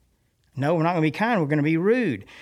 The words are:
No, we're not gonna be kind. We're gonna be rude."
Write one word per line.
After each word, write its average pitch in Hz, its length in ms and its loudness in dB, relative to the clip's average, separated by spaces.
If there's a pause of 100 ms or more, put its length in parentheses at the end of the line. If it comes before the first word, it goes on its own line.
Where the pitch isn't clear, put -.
(560)
No, 143 200 0
we're 156 80 0
not 170 80 0
gonna 175 100 0
be 156 80 2
kind. 214 320 -2
We're 143 60 -2
gonna 147 160 0
be 160 140 0
rude." 190 460 0 (180)